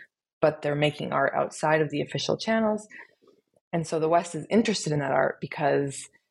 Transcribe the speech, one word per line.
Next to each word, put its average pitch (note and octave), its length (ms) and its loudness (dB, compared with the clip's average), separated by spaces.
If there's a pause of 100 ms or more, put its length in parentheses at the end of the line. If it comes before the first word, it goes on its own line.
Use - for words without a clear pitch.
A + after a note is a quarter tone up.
(420)
but D#3 180 2
they're D3 140 -2
making D3 380 -2
art C3+ 220 2
outside D#3 460 0
of D3+ 100 0
the D3 120 -2
official - 340 -2
channels. A3 500 0 (840)
And E3 140 -2
so E3 120 -2
the D#3+ 100 2
West E3+ 260 2
is D#3 160 -8
interested G#3 420 2
in D3 60 0
that C3+ 140 -2
art C#3+ 280 2
because, C#3+ 680 -2 (220)